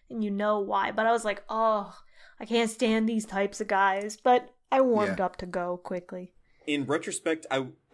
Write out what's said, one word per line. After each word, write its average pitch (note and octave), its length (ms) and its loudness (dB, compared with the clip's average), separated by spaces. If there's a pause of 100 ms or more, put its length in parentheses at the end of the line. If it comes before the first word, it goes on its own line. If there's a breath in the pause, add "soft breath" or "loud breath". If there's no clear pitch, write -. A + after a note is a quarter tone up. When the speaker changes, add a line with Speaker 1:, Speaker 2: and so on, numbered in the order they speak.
(100)
Speaker 1:
and A3+ 140 -4
you G#3 80 -2
know G#3 260 0
why. G3 320 0
But G#3+ 160 0
I A#3 60 4
was A3+ 120 0
like, G3+ 240 -4
"Oh, G#3+ 480 0 (440 loud breath)
I - 40 -12
can't A3+ 260 2
stand A3 380 2
these A3 180 -2
types G3+ 340 -2
of G#3 80 -8
guys." G3 480 2
But B3 400 2 (160)
I C4+ 80 4
warmed G#3 400 2
Speaker 2:
Yeah. F#3 60 2
Speaker 1:
up F3+ 100 -6
to F#3 100 -10
Go F3+ 300 -4
quickly. F3+ 560 -10 (340 soft breath)
Speaker 3:
In D3 180 0
retrospect, D#3+ 640 -2
I, C3+ 200 -2 (260)